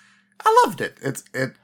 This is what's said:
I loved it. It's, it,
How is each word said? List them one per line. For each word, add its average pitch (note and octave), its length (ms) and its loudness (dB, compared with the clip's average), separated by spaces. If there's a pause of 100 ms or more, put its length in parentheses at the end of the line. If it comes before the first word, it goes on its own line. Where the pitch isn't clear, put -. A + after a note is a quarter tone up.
(460)
I A4 180 4
loved G3 160 -2
it. - 220 -8
It's, - 220 -8 (100)
it, C3 200 -6 (100)